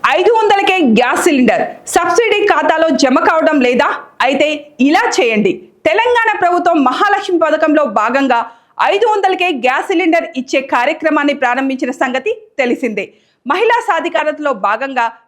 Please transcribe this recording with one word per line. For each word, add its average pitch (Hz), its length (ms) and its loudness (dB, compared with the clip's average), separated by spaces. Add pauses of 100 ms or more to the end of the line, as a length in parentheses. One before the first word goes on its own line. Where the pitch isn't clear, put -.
(180)
ఐదు 370 200 2
వందలకే 403 380 2 (240)
గ్యాస్ 247 260 -2
సిలిండర్ 254 380 2 (320)
సబ్సిడీ 415 440 2 (120)
ఖాతాలో 320 360 2 (140)
జమ 269 260 2
కావడం 320 380 2
లేదా? 254 220 2 (400)
అయితే 285 200 0 (400)
ఇలా 370 160 2 (140)
చేయండి. 214 340 2 (360)
తెలంగాణ 453 420 0 (140)
ప్రభుత్వం 349 340 2 (100)
మహాలక్ష్మి 392 560 0
పథకంలో 302 400 2 (160)
భాగంగా 247 400 0 (520)
ఐదు 403 200 2
వందలకే 381 380 0 (160)
గ్యాస్ 262 260 0
సిలిండర్ 339 360 0 (140)
ఇచ్చే 269 200 -2 (140)
కార్యక్రమాన్ని 294 680 0
ప్రారంభించిన 262 500 -2 (100)
సంగతి 262 320 -2 (280)
తెలిసిందే. 226 440 -4 (480)
మహిళా 466 260 2 (100)
సాధికారతలో 302 640 -2 (140)
భాగంగా 240 400 -2 (200)